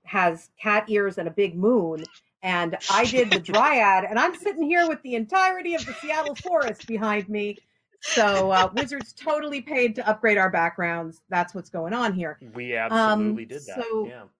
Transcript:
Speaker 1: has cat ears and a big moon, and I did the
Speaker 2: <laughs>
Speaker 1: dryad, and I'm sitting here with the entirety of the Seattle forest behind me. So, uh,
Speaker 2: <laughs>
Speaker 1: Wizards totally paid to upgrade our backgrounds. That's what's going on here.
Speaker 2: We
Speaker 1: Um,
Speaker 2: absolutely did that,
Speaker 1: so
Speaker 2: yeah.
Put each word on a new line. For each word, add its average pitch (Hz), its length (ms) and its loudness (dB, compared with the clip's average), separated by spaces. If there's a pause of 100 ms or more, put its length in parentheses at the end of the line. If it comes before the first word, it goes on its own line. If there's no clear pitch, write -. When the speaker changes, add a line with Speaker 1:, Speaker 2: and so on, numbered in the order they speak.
Speaker 1:
has 175 460 0 (100)
cat 214 300 0
ears 202 280 0
and 170 100 -4
a 165 40 -8
big 190 260 0
moon, 180 460 2 (400)
and 175 340 0 (120)
I 208 180 4
did 240 240 2
the 190 80 2
Speaker 2:
<laughs> 170 140 -10
Speaker 1:
dryad, 214 500 6
and 214 160 -2
I'm 349 160 2
sitting 339 280 -2
here 339 240 4
with 311 140 -4
the 247 140 -6
entirety 359 600 0
of 311 100 -4
the 269 80 -12
Seattle 302 420 -4
forest 294 520 -2
behind 208 420 -2
me. 208 280 -4 (420)
So, 196 520 2
uh, 185 200 4
Speaker 2:
<laughs> 190 40 -8
Speaker 1:
Wizards 277 380 -6
totally 294 480 -4
paid 247 340 0
to - 120 -6
upgrade 214 300 2
our 190 140 4
backgrounds. 170 760 -2
That's 175 260 -2
what's 175 140 -12
going 170 240 -6
on 233 200 0
here. 170 240 -6 (160)
Speaker 2:
We 120 220 -6
Speaker 1:
Um, 160 160 -2
Speaker 2:
absolutely 220 540 2
did 165 200 -14
that, 196 160 -12
Speaker 1:
so 220 260 -4
Speaker 2:
yeah. 120 160 -14 (160)